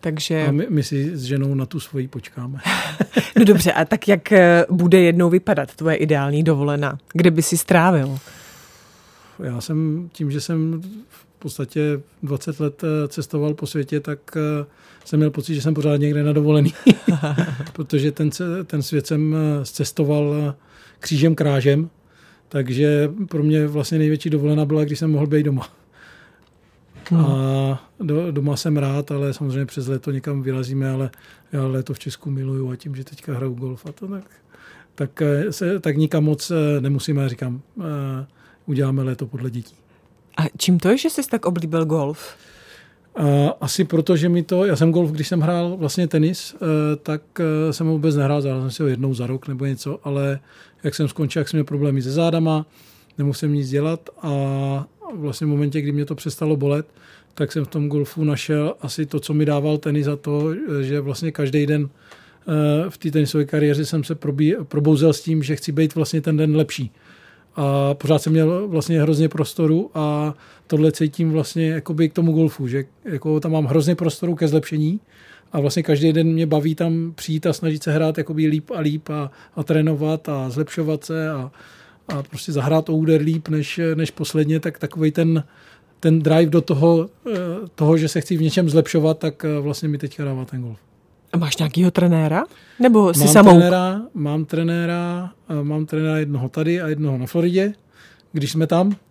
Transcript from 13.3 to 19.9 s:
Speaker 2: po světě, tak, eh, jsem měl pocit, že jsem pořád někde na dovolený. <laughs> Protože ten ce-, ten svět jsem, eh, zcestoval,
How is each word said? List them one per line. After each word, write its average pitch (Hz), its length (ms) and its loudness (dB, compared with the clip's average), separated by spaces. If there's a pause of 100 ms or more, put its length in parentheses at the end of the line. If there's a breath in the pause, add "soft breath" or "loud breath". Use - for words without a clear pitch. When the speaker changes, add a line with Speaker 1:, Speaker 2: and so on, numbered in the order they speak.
Speaker 2:
po 156 120 -8
světě, 147 340 -4
tak, 147 180 -8 (180)
eh, 151 300 -4 (380 soft breath)
jsem 151 140 0
měl 151 120 4
pocit, 156 240 -6
že 139 80 -2
jsem 156 120 0
pořád 147 220 2
někde 147 260 0
na 151 100 2
dovolený. 151 400 4 (500)
<laughs> 147 500 -2
Protože 147 400 0
ten 151 180 0
ce-, 175 340 -6
ten 151 180 -4
svět 143 240 -2
jsem, 156 300 0 (240)
eh, 135 40 -6
zcestoval, 147 680 -2 (140)